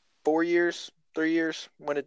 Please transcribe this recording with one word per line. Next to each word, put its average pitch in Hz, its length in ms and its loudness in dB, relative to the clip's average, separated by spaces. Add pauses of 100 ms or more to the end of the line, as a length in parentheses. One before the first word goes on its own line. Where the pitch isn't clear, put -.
(240)
four 160 180 2
years, 170 480 0 (240)
three 160 180 0
years? 165 360 -2 (100)
When 147 180 -4
did 143 100 -4